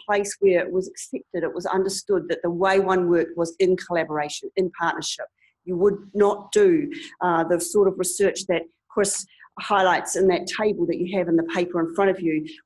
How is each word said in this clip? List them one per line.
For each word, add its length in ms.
place 340
where 200
it 120
was 160
accepted, 560
it 100
was 120
understood 640
that 140
the 80
way 280
one 300
worked 280
was 200
in 180
collaboration, 800
in 140
partnership. 460
You 120
would 200
not 380
do, 400
uh, 220
the 160
sort 280
of 100
research 520
that 120
Chris 380
highlights 560
in 120
that 180
table 400
that 120
you 200
have 100
in 100
the 60
paper 360
in 160
front 160
of 100
you, 260